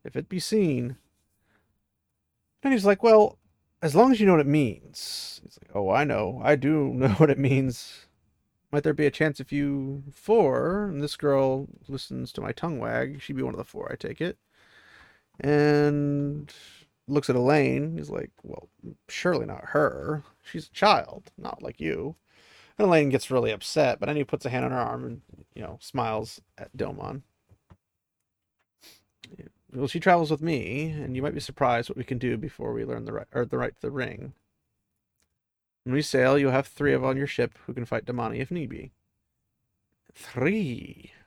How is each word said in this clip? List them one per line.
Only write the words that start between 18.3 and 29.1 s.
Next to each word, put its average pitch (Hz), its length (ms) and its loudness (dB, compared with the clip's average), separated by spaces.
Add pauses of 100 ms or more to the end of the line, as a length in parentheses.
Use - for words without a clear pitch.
"Well, - 260 -16 (400)
surely 143 380 -2
not - 200 -12
her. 143 580 0 (180)
She's - 260 -12
a - 40 -20
child, - 640 0
not - 240 -12
like - 180 -12
you." 82 360 -6 (640)
And 208 100 6
Elaine 151 220 6
gets 131 200 0
really 120 220 2
upset, 127 480 0
but 101 60 -4
then 151 100 -2
he 143 80 -2
puts - 220 -6
a 117 40 -6
hand 127 140 -2
on 127 80 -2
her 127 60 -4
arm 120 260 -4
and, 120 180 -12 (320)
you - 80 -14
know, - 180 -14
smiles 113 600 -6 (180)
at - 180 -18
Domon. 101 460 -8 (2500)